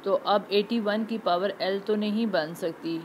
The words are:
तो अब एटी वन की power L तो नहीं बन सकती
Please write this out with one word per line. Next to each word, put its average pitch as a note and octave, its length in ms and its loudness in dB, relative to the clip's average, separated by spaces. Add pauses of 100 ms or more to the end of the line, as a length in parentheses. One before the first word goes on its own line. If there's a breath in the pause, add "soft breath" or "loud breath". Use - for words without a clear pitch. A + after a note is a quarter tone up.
तो G3 100 4
अब G3 380 2
एटी G#3 280 2
वन G#3+ 240 0
की A3 140 -4
power F#3+ 440 0
L G3 240 -2
तो G#3+ 100 2
नहीं G#3+ 300 0
बन E3+ 280 -2
सकती E3 500 -4